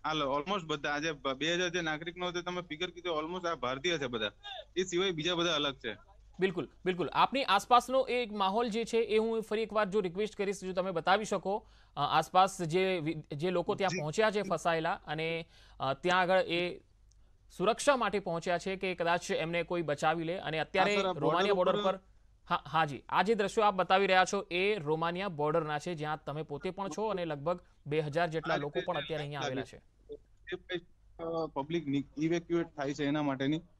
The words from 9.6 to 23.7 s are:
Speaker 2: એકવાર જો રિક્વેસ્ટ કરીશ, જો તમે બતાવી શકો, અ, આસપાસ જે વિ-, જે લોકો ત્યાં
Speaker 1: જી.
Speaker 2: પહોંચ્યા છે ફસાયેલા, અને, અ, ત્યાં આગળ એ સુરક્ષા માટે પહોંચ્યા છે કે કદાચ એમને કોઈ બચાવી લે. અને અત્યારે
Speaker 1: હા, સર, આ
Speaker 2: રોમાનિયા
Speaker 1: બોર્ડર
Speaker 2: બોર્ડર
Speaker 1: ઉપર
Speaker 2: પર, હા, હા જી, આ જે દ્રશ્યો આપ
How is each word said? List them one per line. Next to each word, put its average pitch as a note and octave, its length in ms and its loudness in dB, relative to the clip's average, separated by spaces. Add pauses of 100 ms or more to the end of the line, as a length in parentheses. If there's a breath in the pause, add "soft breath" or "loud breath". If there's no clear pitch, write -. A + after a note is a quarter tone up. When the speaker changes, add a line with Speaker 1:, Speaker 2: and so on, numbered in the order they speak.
Speaker 2:
એકવાર G#3+ 260 0
જો G#3 120 2
રિક્વેસ્ટ F#3 360 -4
કરીશ, F#3+ 280 -2
જો F#3 80 -4
તમે F#3 180 0
બતાવી F#3 340 4
શકો, G3 420 -2 (300 soft breath)
અ, D3 40 -4
આસપાસ F#3 640 4
જે F#3 360 2
વિ-, D3+ 380 -6
જે E3+ 140 -2
લોકો F3 240 0
ત્યાં F#3+ 160 0
Speaker 1:
જી. F3 100 -4
Speaker 2:
પહોંચ્યા F#3 300 2
છે G3+ 120 -2
ફસાયેલા, E3 500 0
અને, E3 560 -4 (320 soft breath)
અ, C3+ 140 0
ત્યાં F3+ 260 2
આગળ F#3 180 4
એ F3 420 0 (760)
સુરક્ષા A3+ 400 4
માટે G#3 220 0
પહોંચ્યા F3 400 -2
છે F#3+ 180 -4
કે F#3 180 -4
કદાચ F3 360 0
એમને E3+ 320 0
કોઈ F3 200 -2
બચાવી D#3+ 420 0
લે. F3 140 -2
અને D#3 200 -4
અત્યારે F#3+ 380 2
Speaker 1:
હા, G3+ 60 2
સર, F#3+ 60 0
આ F3+ 40 0
Speaker 2:
રોમાનિયા F3 420 2
Speaker 1:
બોર્ડર F#3 180 4
Speaker 2:
બોર્ડર G3+ 160 2
Speaker 1:
ઉપર F#3+ 80 0
Speaker 2:
પર, - 160 -20 (300)
હા, - 240 -2
હા D#3+ 180 2
જી, C#3+ 240 -6
આ E3 140 2
જે G#3+ 120 4
દ્રશ્યો G#3 300 2
આપ G#3 100 6